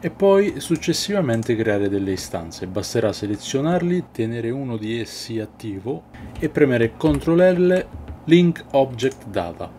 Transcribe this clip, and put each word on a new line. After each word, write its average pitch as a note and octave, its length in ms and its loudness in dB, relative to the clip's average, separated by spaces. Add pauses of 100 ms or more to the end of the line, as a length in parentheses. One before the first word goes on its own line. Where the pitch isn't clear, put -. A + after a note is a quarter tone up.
e E3+ 80 -2
poi G3 500 4
successivamente D3+ 920 -2
creare G#2 360 0
delle G2 220 0
istanze. F2 540 -8
Basterà G2+ 460 -2
selezionarli, E3 1000 -2
tenere A#2 360 -4
uno B2+ 300 -6
di A2 200 -6
essi A2 400 -8
attivo G#2+ 680 -8 (340)
e D#3 100 -2
premere B2 480 4
Ctrl D#3 400 2
L, F3+ 500 4 (380)
Link E3+ 460 6
Object C3 560 0
Data. F2 520 -8